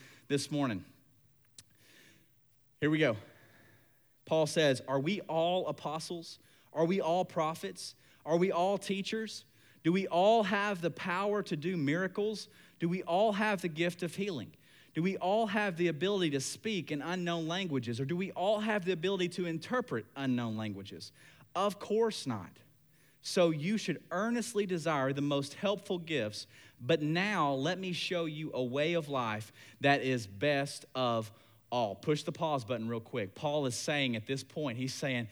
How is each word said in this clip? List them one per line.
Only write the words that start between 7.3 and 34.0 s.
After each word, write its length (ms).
Are 120
we 140
all 280
teachers? 680
Do 80
we 160
all 360
have 380
the 80
power 540
to 120
do 220
miracles? 720
Do 100
we 140
all 300
have 280
the 60
gift 340
of 140
healing? 360
Do 80
we 140
all 300
have 300
the 120
ability 420
to 80
speak 520
in 120
unknown 440
languages? 520
Or 60
do 100
we 160
all 280
have 240
the 100
ability 360
to 160
interpret 600
unknown 420
languages? 540
Of 240
course 460
not. 260
So 300
you 260
should 320
earnestly 560
desire 480
the 80
most 320
helpful 460
gifts, 480
but 240
now 500
let 240
me 160
show 320
you 300
a 80
way 300
of 140
life 440
that 200
is 240
best 600
of 360
all." 240
Push 280
the 100
pause 320
button 220
real 120
quick. 340
Paul 320
is 100
saying 400